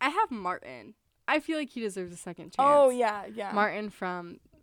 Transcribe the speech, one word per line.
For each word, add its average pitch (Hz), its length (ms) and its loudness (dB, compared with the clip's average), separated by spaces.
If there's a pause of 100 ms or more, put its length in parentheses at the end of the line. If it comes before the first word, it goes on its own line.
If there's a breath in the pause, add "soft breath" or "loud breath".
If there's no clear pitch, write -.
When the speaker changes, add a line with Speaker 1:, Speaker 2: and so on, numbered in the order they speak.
Speaker 1:
I 262 80 0
have 381 240 0
Martin. 165 600 -8 (340)
I 302 100 4
feel 320 180 -4
like 294 140 -6
he 247 100 -10
deserves 185 320 -6
a 175 40 -16
second 165 340 -14
chance. - 80 -12
Speaker 2:
Oh, 277 320 8
yeah, 214 360 0
yeah. 208 260 -8
Speaker 1:
Martin 208 380 0
from 180 500 -8 (220)